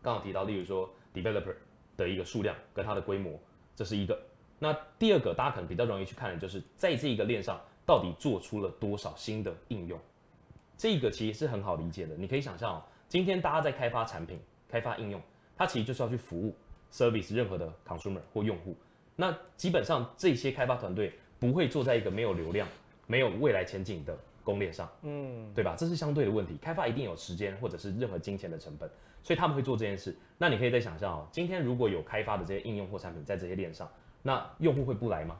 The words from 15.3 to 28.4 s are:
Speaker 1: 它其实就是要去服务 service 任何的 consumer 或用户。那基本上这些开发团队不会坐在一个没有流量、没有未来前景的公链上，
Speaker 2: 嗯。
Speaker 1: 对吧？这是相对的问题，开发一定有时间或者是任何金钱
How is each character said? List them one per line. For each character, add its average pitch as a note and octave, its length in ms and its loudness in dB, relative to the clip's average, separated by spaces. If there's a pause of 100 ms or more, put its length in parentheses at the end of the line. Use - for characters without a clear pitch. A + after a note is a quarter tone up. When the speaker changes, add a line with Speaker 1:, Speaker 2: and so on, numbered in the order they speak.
Speaker 1:
它 F3+ 80 4
其 F#3 140 2
实 A2 60 2
就 B2+ 80 -2
是 A#2+ 80 -2
要 A#2+ 60 2
去 B2 80 0
服 E2+ 240 -6
务 G2+ 160 -2 (340)
service A2 460 2
任 A#2 140 2
何 F#2 80 -4
的 E2 140 -4 (140)
consumer F2+ 360 -6 (120)
或 G#2+ 100 0
用 G#2+ 160 2
户。 F2 180 -10 (380)
那 F3 200 2 (220)
基 F3+ 120 -2
本 E3 140 4
上 B2+ 320 2
这 F3+ 180 4
些 B2+ 180 0
开 B2+ 140 0
发 B2 100 2
团 F#2 200 -4
队 G2+ 180 0 (240)
不 B2 140 4
会 D#3+ 160 6
坐 C3+ 160 2
在 B2 120 6
一 A2+ 60 4
个 G2+ 80 0
没 G2 120 -2
有 A2 120 2
流 E2 180 -2
量、 F#2+ 160 2 (400)
没 A#2+ 120 4
有 B2+ 100 6 (120)
未 C#3+ 100 6
来 F#2+ 140 2
前 F#2+ 180 -4
景 F#2 220 -6
的 D2 120 -6 (260)
公 G2+ 140 0
链 G2 140 0
上， E2+ 180 -8 (120)
Speaker 2:
嗯。 B2+ 520 -8
Speaker 1:
对 - 100 2
吧？ E3+ 140 0
这 E3 80 0
是 E3+ 120 2
相 D3 160 0
对 C#3+ 100 4
的 G2+ 80 4
问 G#2+ 140 2
题， E2+ 160 -8
开 E3 120 -4
发 D#3+ 140 0
一 A#2+ 60 0
定 C3+ 100 0
有 F#2+ 120 -4
时 F2 200 -8
间 G2 220 -2
或 A#2 100 -4
者 F2 100 -4
是 G2 200 -6
任 A#2+ 120 0
何 F#2 80 -4
金 G2 200 -4
钱 F#2+ 120 -8